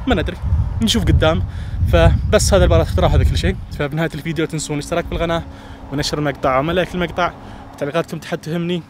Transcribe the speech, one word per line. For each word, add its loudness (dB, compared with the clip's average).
ما 2
ندري، -2
نشوف 2
قدام. 4
فبس 4
هذا 6
البراءة 6
اختراع، 2
هذا 4
كل 2
شيء. 0
فبنهاية -2
الفيديو -4
لا -6
تنسون -6
الاشتراك -4
بالقناة -2
ونشر -4
المقطع 0
وما 0
لايك -2
المقطع. -2
تعليقاتكم -4
تحت -8
تهمني -4